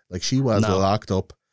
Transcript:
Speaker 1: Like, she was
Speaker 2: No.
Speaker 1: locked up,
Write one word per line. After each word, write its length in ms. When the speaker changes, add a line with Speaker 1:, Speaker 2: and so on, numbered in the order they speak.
Speaker 1:
Like, 100
she 180
was 220
Speaker 2:
No. 160
Speaker 1:
locked 320
up, 240